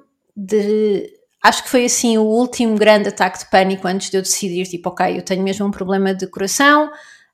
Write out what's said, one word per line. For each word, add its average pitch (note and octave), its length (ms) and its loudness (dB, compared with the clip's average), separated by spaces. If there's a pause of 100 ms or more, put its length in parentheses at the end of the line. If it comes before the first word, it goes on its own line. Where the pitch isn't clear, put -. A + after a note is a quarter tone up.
(360)
de, G#3 760 0 (320)
acho A#3 220 2
que - 60 -14
foi B3 160 2
assim A#3+ 320 0
o G#3+ 60 2
último A3+ 540 0
grande G#3 320 4
ataque F#3+ 300 -4
de - 100 -16
pânico F#3+ 380 2
antes F#3+ 220 -4
de G3 80 -2
eu F#3+ 40 0
decidir: F#3 460 -4
tipo, F3+ 220 -10
ok, F#3 280 -2
eu F3+ 60 -8
tenho F#3+ 200 -2
mesmo G3 220 -2
um G3+ 60 0
problema F#3+ 420 -2
de F#3+ 140 -6
coração, D4 640 2 (420)